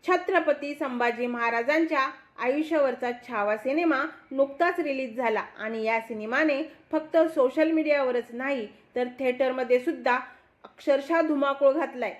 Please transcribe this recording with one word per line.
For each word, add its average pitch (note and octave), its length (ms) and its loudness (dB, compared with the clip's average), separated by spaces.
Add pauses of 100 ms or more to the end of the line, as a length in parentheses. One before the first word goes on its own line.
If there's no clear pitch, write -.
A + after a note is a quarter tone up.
छत्रपती E4 680 0
संभाजी A#3+ 520 -2
महाराजांच्या B3+ 840 0 (300)
आयुष्यावरचा C4+ 720 0 (160)
छावा G#3+ 300 0
सिनेमा C#4 440 0 (300)
नुकताच C#4 500 0
रिलीज C4 360 -4
झाला A3 260 0 (160)
आणि A3 260 -6
या A3+ 160 0
सिनेमाने B3 640 -2 (300)
फक्त D#4 240 -2 (180)
सोशल D#4 360 2
मीडियावरच C#4 640 0
नाही B3 340 -4 (300)
तर B3 120 -2 (100)
थिएटरमध्ये B3+ 640 2
सुद्धा B3+ 380 0 (460)
अक्षरशः C#4+ 560 0
धुमाकूळ C#4 520 2
घातलाय. C4+ 480 -4